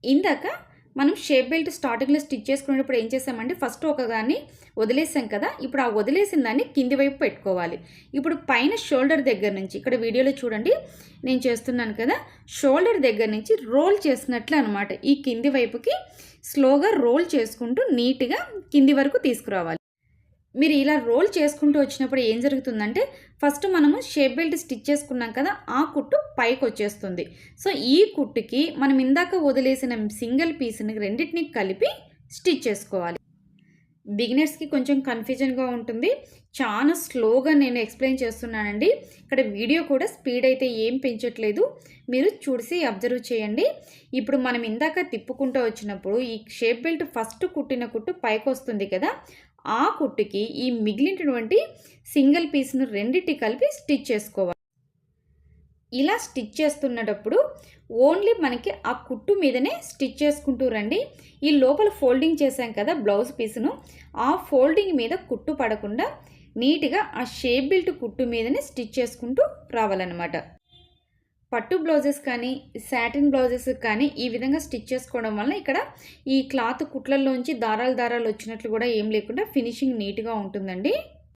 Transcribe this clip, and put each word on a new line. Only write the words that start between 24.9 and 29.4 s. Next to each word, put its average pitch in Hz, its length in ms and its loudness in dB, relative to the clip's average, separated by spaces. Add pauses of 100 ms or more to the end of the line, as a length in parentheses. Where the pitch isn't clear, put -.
కదా, 294 140 0 (280)
ఆ - 20 4 (140)
కుట్టు 294 220 0 (220)
పైకి 247 260 2
వచ్చేస్తుంది. 208 600 -4 (380)
So 392 60 0 (260)
ఈ 339 40 6 (160)
కుట్టుకి 262 480 -2 (180)
మనం 269 240 4
ఇందాక 339 260 2 (180)